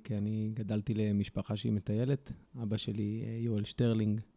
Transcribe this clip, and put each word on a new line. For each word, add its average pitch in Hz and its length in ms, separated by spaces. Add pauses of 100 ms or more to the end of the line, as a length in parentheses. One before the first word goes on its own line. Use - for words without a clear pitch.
כי 110 120
אני 107 380
גדלתי 107 400
למשפחה 104 640
שהיא 110 160
מטיילת. 113 600 (300)
אבא 110 140
שלי, 107 500
אה, 113 140
יואל 110 240
שטרלינג, 110 560 (160)